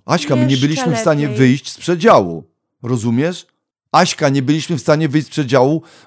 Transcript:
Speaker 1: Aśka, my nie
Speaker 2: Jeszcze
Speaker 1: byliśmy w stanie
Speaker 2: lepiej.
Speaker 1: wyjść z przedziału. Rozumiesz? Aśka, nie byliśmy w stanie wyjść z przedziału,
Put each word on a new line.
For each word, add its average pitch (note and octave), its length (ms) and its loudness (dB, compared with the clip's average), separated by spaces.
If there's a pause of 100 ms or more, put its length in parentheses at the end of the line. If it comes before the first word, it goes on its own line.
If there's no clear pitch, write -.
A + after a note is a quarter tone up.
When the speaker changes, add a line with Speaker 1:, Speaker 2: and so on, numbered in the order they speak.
Speaker 1:
Aśka, D3+ 300 -2
my B2 100 2
nie C3 60 0
Speaker 2:
Jeszcze C3+ 160 0
Speaker 1:
byliśmy D#3 280 -2
w - 40 -2
stanie D3+ 240 0
Speaker 2:
lepiej. B2+ 140 -4
Speaker 1:
wyjść C3 340 2
z - 60 -14
przedziału. D3+ 680 2 (400)
Rozumiesz? B2 640 -2 (440)
Aśka, D#3+ 380 0
nie C#3 120 0
byliśmy D3+ 360 -2
w - 40 -10
stanie D#3 280 0
wyjść D3 180 -2
z - 20 -20
przedziału, C#3 520 0 (260)